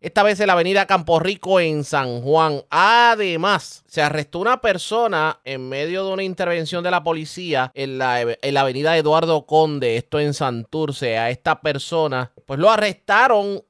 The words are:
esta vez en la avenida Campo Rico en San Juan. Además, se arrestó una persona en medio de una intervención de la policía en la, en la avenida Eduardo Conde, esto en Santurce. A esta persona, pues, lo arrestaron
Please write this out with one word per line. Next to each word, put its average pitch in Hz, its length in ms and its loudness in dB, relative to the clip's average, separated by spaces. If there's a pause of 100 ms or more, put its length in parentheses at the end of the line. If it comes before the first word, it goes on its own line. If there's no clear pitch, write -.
esta 202 200 0
vez 202 180 2
en 208 60 2
la 190 80 6
avenida 185 320 2
Campo 165 340 2
Rico 185 400 0
en 156 240 0
San 123 380 -4
Juan. 151 480 2
Además, 202 1160 2
se - 140 -6
arrestó 151 380 -2
una 240 240 0
persona 196 800 -2
en 131 240 -10
medio 165 380 -4
de 190 80 -4
una 196 80 -4
intervención 175 600 -4
de 175 80 -2
la 175 120 0
policía 156 720 -4
en 135 240 -6
la, 123 240 0
en 120 320 -4
la 139 80 2
avenida 139 340 0
Eduardo 160 480 2
Conde, 147 540 0
esto 147 200 -6
en 147 140 0
Santurce. 135 840 -4
A 113 100 -2
esta 151 320 -2
persona, 143 680 -2 (160)
pues, 139 120 -6
lo 190 120 6
arrestaron 208 1000 2